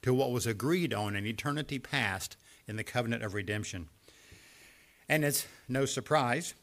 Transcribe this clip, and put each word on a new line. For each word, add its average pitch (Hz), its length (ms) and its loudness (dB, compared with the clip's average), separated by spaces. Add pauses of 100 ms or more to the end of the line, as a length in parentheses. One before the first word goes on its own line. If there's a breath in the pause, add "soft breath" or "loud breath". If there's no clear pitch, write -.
to 127 100 4
what 131 200 4
was 117 140 0
agreed 135 460 0
on 104 240 0
in 101 80 -2
eternity 143 540 -2
past 110 580 -2 (300 loud breath)
in 107 100 -6
the 107 80 -4
covenant 117 380 0
of 107 100 -4
redemption. 101 560 -4 (1200 loud breath)
And 151 160 4
it's 143 220 2 (200 loud breath)
no 131 200 2
surprise 135 760 2